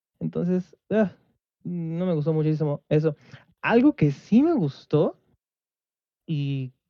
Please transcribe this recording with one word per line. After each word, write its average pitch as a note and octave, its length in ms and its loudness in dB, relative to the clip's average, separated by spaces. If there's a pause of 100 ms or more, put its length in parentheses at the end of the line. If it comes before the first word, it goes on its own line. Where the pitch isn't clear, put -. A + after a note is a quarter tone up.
(200)
Entonces, F3 580 -4 (140)
ah, G3+ 200 2 (520)
no E3+ 420 -6
me F3+ 80 -2
gustó D3+ 180 0
muchísimo D#3 580 -2
eso. D#3 260 0 (480)
Algo B3 320 4
que D3 160 2
sí A3 320 2
me E4+ 100 2
gustó, F3 640 -2 (1120)
y C#3 440 -6 (180)